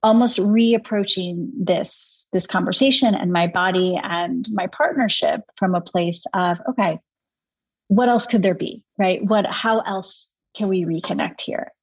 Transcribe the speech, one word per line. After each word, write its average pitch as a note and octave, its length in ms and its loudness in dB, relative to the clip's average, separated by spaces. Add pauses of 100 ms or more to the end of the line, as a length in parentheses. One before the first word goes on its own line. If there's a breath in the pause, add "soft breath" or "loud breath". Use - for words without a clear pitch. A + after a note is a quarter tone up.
almost A#3 360 4
reapproaching G#3 1160 2
this, - 760 -2
this F#3 140 0
conversation G#3+ 640 2
and F3+ 180 -2
my E3+ 160 2
body F3+ 540 0
and F3 500 -4
my F#3+ 160 -2
partnership - 720 0 (160)
from F#3 180 0
a F3 60 0
place F3 520 -4
of, F3 260 0 (100)
"Okay, F#3+ 300 -2 (920)
what B3 200 4
else A#3+ 160 4
could G#3 180 0
there F#3 120 2
be, - 260 -8 (160)
right? F#3 280 0
What, G3+ 200 2
how A3 360 -2
else - 520 -8 (220)
can G#3 120 -2
we F#3+ 160 0
reconnect E3 580 -4
here?" - 300 -8 (120)